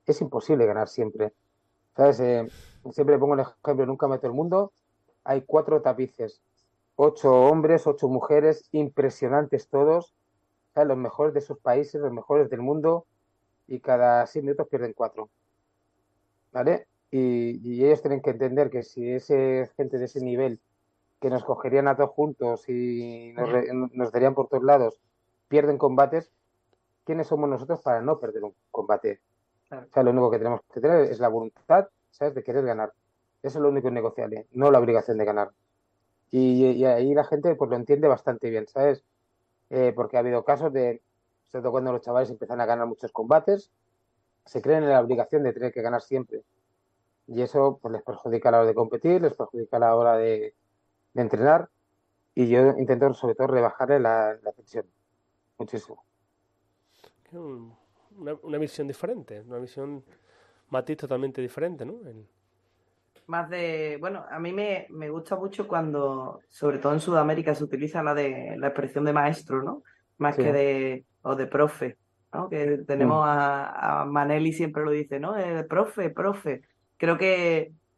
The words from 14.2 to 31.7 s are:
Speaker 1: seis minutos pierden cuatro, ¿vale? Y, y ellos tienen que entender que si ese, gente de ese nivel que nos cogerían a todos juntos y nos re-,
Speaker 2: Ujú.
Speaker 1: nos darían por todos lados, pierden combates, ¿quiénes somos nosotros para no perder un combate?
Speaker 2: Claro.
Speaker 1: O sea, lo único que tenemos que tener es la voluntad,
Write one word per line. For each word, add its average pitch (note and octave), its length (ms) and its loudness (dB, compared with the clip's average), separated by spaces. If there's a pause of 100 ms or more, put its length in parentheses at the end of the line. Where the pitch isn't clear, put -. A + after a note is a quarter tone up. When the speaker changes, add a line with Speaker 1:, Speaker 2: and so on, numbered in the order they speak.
Speaker 1:
seis D3+ 180 -6
minutos C#3+ 240 -2
pierden A#2+ 240 -4
cuatro, A2 380 -8 (1200)
¿vale? C3 340 0 (240)
Y, A#2+ 520 -2
y A#2+ 240 -2
ellos D3+ 160 4
tienen C#3 180 -2
que C#3 100 0
entender C3 400 0
que B2+ 120 -6
si A#2+ 280 -10
ese, C3 680 0
gente C3 220 -4
de B2+ 80 -4
ese C3 140 -10
nivel B2 400 -4 (600)
que C3 100 -2
nos B2 140 -4
cogerían C3+ 440 0
a C3+ 80 2
todos C#3 140 0
juntos C3 580 -4
y A#2+ 680 -8
nos A#2+ 140 -4
re-, B2 240 0
Speaker 2:
Ujú. B2+ 220 -4
Speaker 1:
nos B2 180 -2
darían C3 220 2
por C3 140 -2
todos C3 160 -2
lados, C3+ 360 4 (480)
pierden D3 300 2
combates, C#3 540 2 (720)
¿quiénes D#3+ 240 -4
somos D3 200 0
nosotros C3 320 -4
para A#2 220 0
no C3+ 160 0
perder G#2+ 260 -8
un G2+ 100 -12 (160)
combate? G#2 500 -2 (500)
Speaker 2:
Claro. B2+ 180 -16
Speaker 1:
O - 60 -20
sea, C3+ 80 4
lo B2 80 6
único B2+ 200 4
que A#2 60 2
tenemos A2+ 240 -2 (120)
que A#2+ 100 -10
tener D3+ 280 4
es G#2+ 80 -6
la A#2+ 100 2
voluntad, A#2 600 0 (220)